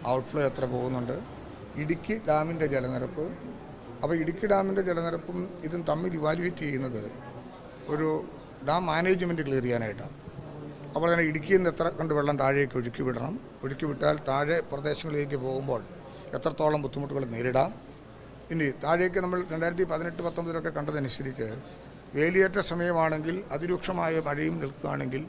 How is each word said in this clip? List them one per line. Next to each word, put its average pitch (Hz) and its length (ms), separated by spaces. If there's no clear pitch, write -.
ഔട്ട്ഫ്ലോ 131 340
എത്ര 135 140
പോകുന്നുണ്ട്, 123 400
ഇടുക്കി 170 340
ഡാമിൻ്റെ 156 440
ജലനിരപ്പ്. 127 520
അപ്പോൾ 160 220
ഇടുക്കി 165 220
ഡാമിൻ്റെ 196 340
ജലനിരപ്പും 170 500
ഇതും 175 140
തമ്മിൽ 175 180
ഇവാലുവേറ്റ് 170 440
ചെയ്യുന്നത് 131 360
ഒരു 156 160
ഡാം 165 220
മാനേജ്മെന്റ് 175 580
ക്ലിയർ 135 180
ചെയ്യാനായിട്ടാണ്. 110 500
അപ്പോൾ 156 180
തന്നെ 170 180
ഇടുക്കിയിൽ 156 300
നിന്ന് 180 140
എത്ര 165 120
കണ്ട് 156 180
വെള്ളം 147 240
താഴേക്ക് 139 380
ഒഴുക്കി 120 280
വിടണം, 123 260
ഒഴുക്കി 135 260
വിട്ടാൽ 147 280
താഴെ 147 280
പ്രദേശങ്ങളിലേക്ക് 143 720
പോകുമ്പോൾ 131 380
എത്രത്തോളം 151 480
ബുദ്ധിമുട്ടുകൾ 139 380
നേരിടാം. 127 340
ഇനി 156 140
താഴേക്ക് 175 420
നമ്മൾ 180 140
രണ്ടായിരത്തി 170 400
പതിനെട്ട് 165 320
പത്തൊമ്പതിലൊക്കെ 165 520
കണ്ടതനുസരിച്ച് 139 720
വേലിയേറ്റ 185 420
സമയമാണെങ്കിൽ 165 680
അതിരൂക്ഷമായ 170 720
മഴയും 156 380
നിൽക്കുകയാണെങ്കിൽ 139 640